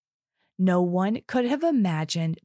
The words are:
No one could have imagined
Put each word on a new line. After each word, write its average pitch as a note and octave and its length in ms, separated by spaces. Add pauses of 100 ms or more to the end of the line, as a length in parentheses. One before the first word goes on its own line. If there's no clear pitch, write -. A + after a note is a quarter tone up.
(560)
No F#3 240
one F#3 460
could B3 180
have C#4+ 200
imagined E3 800